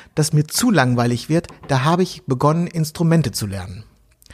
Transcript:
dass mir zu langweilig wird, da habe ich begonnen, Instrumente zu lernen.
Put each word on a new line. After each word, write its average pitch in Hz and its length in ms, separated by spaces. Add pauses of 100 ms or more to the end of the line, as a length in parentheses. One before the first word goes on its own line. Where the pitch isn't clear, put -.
(140)
dass 151 180
mir 151 140
zu - 240
langweilig 123 580
wird, 165 200 (200)
da 131 160
habe 175 180
ich - 220
begonnen, 147 420
Instrumente 165 680
zu - 140
lernen. 95 380 (500)